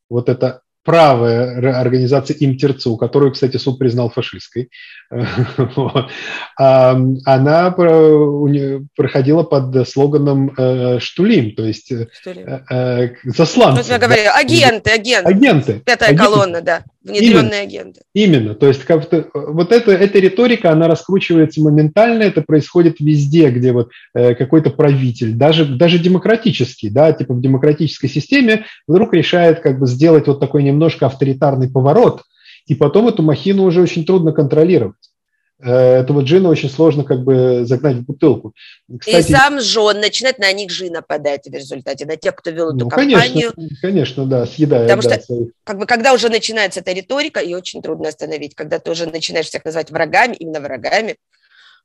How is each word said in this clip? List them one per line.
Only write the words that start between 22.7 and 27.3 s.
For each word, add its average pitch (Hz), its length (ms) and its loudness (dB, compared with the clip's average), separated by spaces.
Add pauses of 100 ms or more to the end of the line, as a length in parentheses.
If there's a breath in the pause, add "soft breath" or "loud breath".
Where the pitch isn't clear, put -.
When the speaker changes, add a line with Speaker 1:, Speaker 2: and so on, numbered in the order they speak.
Speaker 1:
везде, 147 520 2
где 123 220 0
вот, 120 160 -2 (260 loud breath)
э, 123 180 2
какой-то 151 380 0
правитель, 131 600 0
даже, 156 320 2
даже 165 340 2
демократический, 180 880 -2
да, 151 240 4
типа 139 220 -6